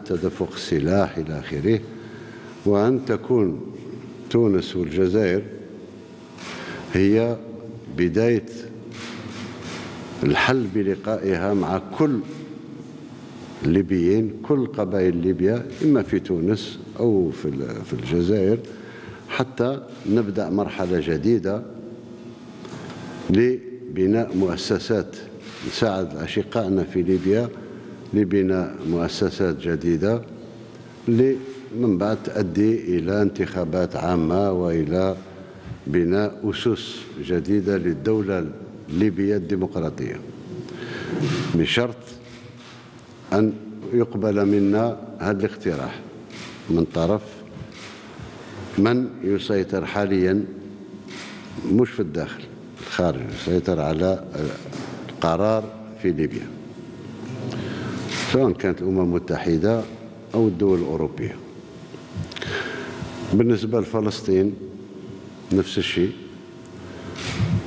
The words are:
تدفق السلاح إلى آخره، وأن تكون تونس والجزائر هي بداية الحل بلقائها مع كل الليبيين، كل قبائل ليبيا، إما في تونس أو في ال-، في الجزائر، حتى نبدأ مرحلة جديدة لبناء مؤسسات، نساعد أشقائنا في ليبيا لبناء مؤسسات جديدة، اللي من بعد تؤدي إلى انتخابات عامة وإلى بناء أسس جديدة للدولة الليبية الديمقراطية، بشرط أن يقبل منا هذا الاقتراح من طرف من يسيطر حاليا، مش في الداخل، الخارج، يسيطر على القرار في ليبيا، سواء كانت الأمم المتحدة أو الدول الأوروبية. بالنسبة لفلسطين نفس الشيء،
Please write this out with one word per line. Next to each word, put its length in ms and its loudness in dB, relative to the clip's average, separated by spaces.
تدفق 480 0
السلاح 640 2
إلى 220 -4
آخره، 400 2
وأن 400 4
تكون 560 2
تونس 460 4
والجزائر 640 4
هي 440 6
بداية 480 4
الحل 520 4
بلقائها 760 0
مع 280 2
كل 220 4
الليبيين، 680 4
كل 200 4
قبائل 500 2
ليبيا، 480 2
إما 200 6
في 160 2
تونس 600 0
أو 320 4
في 140 -6
ال-، 400 -4
في 80 -8
الجزائر، 680 4
حتى 520 -2
نبدأ 400 2
مرحلة 500 2
جديدة 640 2
لبناء 1080 2
مؤسسات، 800 0
نساعد 480 0
أشقائنا 680 0
في 180 0
ليبيا 480 4
لبناء 600 4
مؤسسات 720 0
جديدة، 600 2
اللي 300 6
من 180 4
بعد 260 2
تؤدي 720 2
إلى 240 2
انتخابات 760 0
عامة 560 2
وإلى 640 2
بناء 560 2
أسس 520 0
جديدة 520 2
للدولة 680 2
الليبية 460 2
الديمقراطية، 840 -2
بشرط 400 2
أن 200 6
يقبل 520 4
منا 520 4
هذا 260 2
الاقتراح 540 -2
من 240 4
طرف 280 2
من 320 4
يسيطر 640 0
حاليا، 600 2
مش 180 6
في 100 -4
الداخل، 440 -4
الخارج، 400 2
يسيطر 380 2
على 440 2
القرار 540 2
في 100 2
ليبيا، 360 -2
سواء 180 6
كانت 300 0
الأمم 200 2
المتحدة 800 2
أو 140 6
الدول 320 4
الأوروبية. 560 -2
بالنسبة 480 4
لفلسطين 720 2
نفس 260 2
الشيء، 340 2